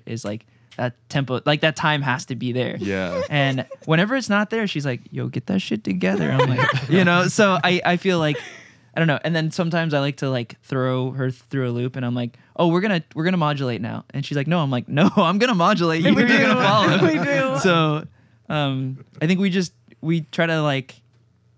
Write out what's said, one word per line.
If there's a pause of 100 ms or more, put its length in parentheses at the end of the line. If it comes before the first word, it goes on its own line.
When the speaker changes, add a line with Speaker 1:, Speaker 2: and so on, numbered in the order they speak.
Speaker 1:
is,
like, (320)
that (160)
tempo,
like,
that
time
has
to
be
there.
Speaker 2:
Yeah.
Speaker 1:
And (200)
whenever
it's
not
there,
she's
like,
"Yo,
get
that
shit
together."
I'm
like, (100)
<laughs>
you
know,
so
I,
I
feel
like, (560)
I
don't
know.
And
then
sometimes
I
like
to,
like,
throw
her
through
a
loop
and
I'm
like, (200)
"Oh,
we're
gonna, (140)
we're
gonna
modulate
now."
And
she's
like,
"No."
I'm
like,
"No,
<laughs>
I'm
gonna
modulate.
Speaker 3:
We
Speaker 1:
You're
gonna
Speaker 3:
do.
Speaker 1:
follow."
Speaker 3:
<laughs>
We
do.
Speaker 1:
So, (440)
um, (160)
I
think
we
just, (280)
we
try
to,
like, (640)